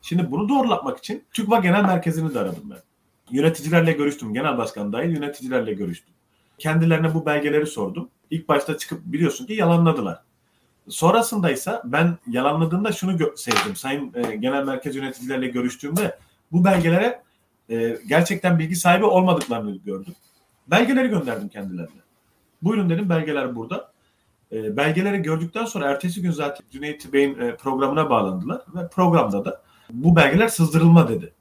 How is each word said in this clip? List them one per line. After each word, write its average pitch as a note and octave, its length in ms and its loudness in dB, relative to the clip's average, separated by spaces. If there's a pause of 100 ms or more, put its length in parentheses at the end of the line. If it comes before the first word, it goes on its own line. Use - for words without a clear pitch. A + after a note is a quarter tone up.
Şimdi E3+ 300 -2
bunu G3+ 180 -2
doğrulatmak A#3 480 0
için - 260 -10 (100)
tükva A3+ 260 2
Genel F#3+ 260 4
Merkezi'ni D#3+ 480 0
de A#2+ 60 -2
aradım F2+ 240 -6
ben. C#2 180 -18 (500)
Yöneticilerle D#3+ 600 2
görüştüm. C#3+ 420 -2
Genel C3 240 -2
başkan G#2 360 -6
dahil C#3 220 -2
yöneticilerle B2+ 580 -4
görüştüm. F#2 400 -8 (440)
Kendilerine D#3+ 560 2
bu D#3+ 120 -2
belgeleri D3 400 0
sordum. G#2+ 440 -8 (220)
İlk E3 180 -8
başta C#3+ 280 2
çıkıp - 280 -10
biliyorsun E3+ 400 0
ki G#3+ 80 -8
yalanladılar. E3 640 2 (680)
Sonrasında G3 640 0
ise C3+ 200 -6 (120)
ben E3 340 0 (100)
yalanladığında D#3+ 640 0
şunu F#3 200 -4
gö-, D#3+ 260 -2
sezdim. G#2 380 -2
Sayın, C3+ 380 -6
e, A2+ 220 -4
Genel C3 280 -2
Merkez C3 320 -6
yöneticilerle B2+ 520 -6
görüştüğümde C#3+ 680 -4 (340)
bu F3 140 4
belgelere, F#3+ 560 2 (480)
e, A#2 280 -2 (100)
gerçekten E3+ 520 2
bilgi D#3+ 160 -2
sahibi F3+ 300 2
olmadıklarını C3 800 2
gördüm. G2 280 -10 (540)
Belgeleri B3 400 2
gönderdim B2 420 -4
kendilerine. F2+ 520 -12 (600)
"Buyurun," G3 280 0
dedim, F3+ 200 0
"belgeler D3 460 -2
burada." A#2 360 -10 (600)
E, A2 260 -6
belgeleri F3+ 440 0
gördükten E3 440 -4
sonra F#3 200 -6
ertesi F3 360 -2
gün F3 100 -2
zaten C#3+ 400 -6
Cüneyt C#3+ 420 -10
Bey'in, C#3 260 4
e, A#2+ 160 -4
programına C#3 540 0
bağlandılar G#2+ 520 0 (140)
ve F3 120 -6
programda D3+ 580 2
da - 160 -10 (280)
"Bu D3 260 4
belgeler E3 320 6
sızdırılma," E3 640 6
dedi. - 320 -6